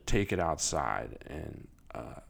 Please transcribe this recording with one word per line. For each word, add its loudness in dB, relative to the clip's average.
take 4
it 2
outside 0
and, -8
uh, -10